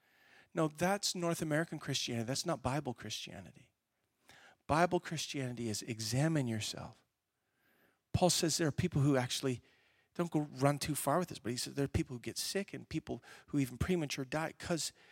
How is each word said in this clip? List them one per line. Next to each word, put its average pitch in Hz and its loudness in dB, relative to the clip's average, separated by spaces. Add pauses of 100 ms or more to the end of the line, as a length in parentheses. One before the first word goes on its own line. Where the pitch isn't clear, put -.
(520)
No, 160 2
that's 185 0
North 170 0
American 160 0
Christianity. 120 -2
That's 135 -2
not 156 -2
Bible 131 -2
Christianity. - -12 (960)
Bible 175 4
Christianity 123 -4
is 101 -2
examine 127 0
yourself. 107 -6 (1160)
Paul 180 6
says - 4
there 165 4
are - 2
people 170 2
who 139 6
actually, 127 0 (540)
don't 175 0
go 147 0 (100)
run 143 4
too 151 -2
far 147 4
with 180 -2
this, - -10
but 113 -4
he 127 -2
said 131 -6
there 139 2
are 135 0
people 139 -2
who 117 -12
get 110 -8
sick - -4
and 120 -12
people 127 -6 (240)
who 143 0
even 127 -2
premature 156 0
die 147 -4
'cause - -2 (200)